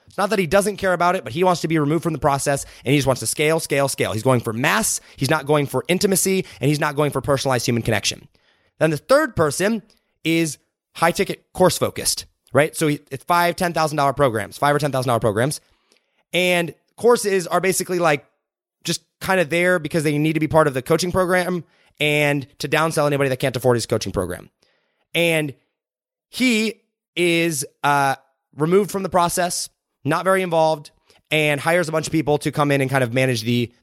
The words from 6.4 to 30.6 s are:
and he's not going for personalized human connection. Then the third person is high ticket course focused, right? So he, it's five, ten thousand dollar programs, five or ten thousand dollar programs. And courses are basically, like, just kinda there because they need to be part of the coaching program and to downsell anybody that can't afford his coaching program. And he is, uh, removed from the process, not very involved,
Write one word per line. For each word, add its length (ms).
and 80
he's 120
not 160
going 160
for 100
personalized 460
human 160
connection. 440
Then 100
the 80
third 380
person 480
is 340
high 160
ticket 420
course 240
focused, 480
right? 220
So 120
he, 140
it's 120
five, 320
ten 180
thousand 240
dollar 160
programs, 440
five 180
or 40
ten 120
thousand 180
dollar 100
programs. 420
And 400
courses 520
are 140
basically, 380
like, 260
just 200
kinda 240
there 340
because 240
they 140
need 160
to 60
be 80
part 200
of 60
the 80
coaching 300
program 520
and 480
to 80
downsell 400
anybody 220
that 100
can't 160
afford 220
his 80
coaching 260
program. 380
And 400
he 520
is, 500
uh, 320
removed 360
from 120
the 60
process, 600
not 180
very 180
involved, 500